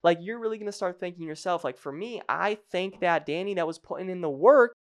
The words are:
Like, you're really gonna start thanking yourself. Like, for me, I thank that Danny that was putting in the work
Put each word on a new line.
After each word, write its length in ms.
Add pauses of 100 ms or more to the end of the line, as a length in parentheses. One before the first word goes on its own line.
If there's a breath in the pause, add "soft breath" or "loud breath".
Like, 160
you're 180
really 200
gonna 120
start 300
thanking 260
yourself. 380
Like, 140
for 120
me, 380
I 300 (120)
thank 300
that 260
Danny 280
that 120
was 120
putting 320
in 100
the 100
work 500